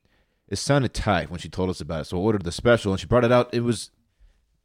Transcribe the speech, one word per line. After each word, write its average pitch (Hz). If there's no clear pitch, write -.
it 98
sounded 139
tight 82
when 85
she 90
told 92
us 90
about 78
it, -
so 92
I 87
ordered 104
the 85
special, 110
and 92
she 82
brought 120
it 117
out. 123
It 120
was 117